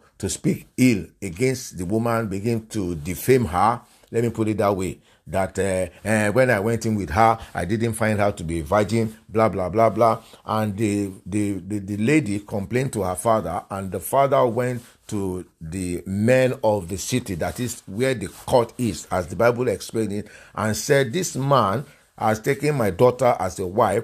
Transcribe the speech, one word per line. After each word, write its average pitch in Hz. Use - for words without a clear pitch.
to 95
speak -
ill 120
against 120
the 95
woman, 113
begin 110
to 90
defame 92
her. 98
Let 113
me 117
put 113
it 107
that 101
way, 92
that, 95
uh, 92
uh, 107
when 127
I 107
went 113
in 110
with 101
her, 113
I 85
didn't 110
find 107
her 104
to 92
be 82
a 78
virgin, 107
blah, 110
blah, 90
blah, 113
blah. 110
And 107
the, 101
the, 101
the, 95
the 101
lady 110
complained 110
to 104
her 90
father, 101
and 98
the 95
father 135
went 123
to 95
the 87
men 123
of 104
the 98
city, 120
that 90
is 123
where 123
the 95
court -
is, 101
as 90
the 90
Bible 117
explained 104
it, 101
and 107
said, 139
"This 175
man 131
has 110
taken 143
my 113
daughter 120
as 92
a 92
wife, 104